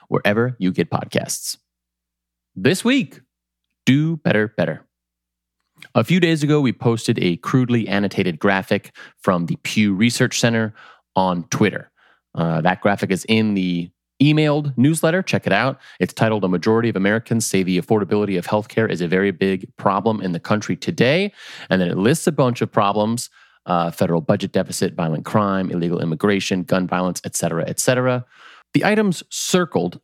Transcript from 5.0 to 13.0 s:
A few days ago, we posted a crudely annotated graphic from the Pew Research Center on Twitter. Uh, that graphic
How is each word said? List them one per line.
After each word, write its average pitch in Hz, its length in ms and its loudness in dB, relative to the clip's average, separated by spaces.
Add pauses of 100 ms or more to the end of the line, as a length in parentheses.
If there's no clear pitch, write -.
A 117 80 4
few 165 160 2
days 165 240 2
ago, 147 200 2
we 123 100 2
posted 117 460 0
a 90 180 0
crudely 120 520 0
annotated 95 500 -2
graphic 98 580 0 (220)
from 87 260 0
the 80 120 -4
Pew 104 360 0
Research 117 480 0
Center 113 320 0 (420)
on 92 340 0
Twitter. - 420 -2 (440)
Uh, 82 280 -2
that 90 180 0
graphic 101 300 0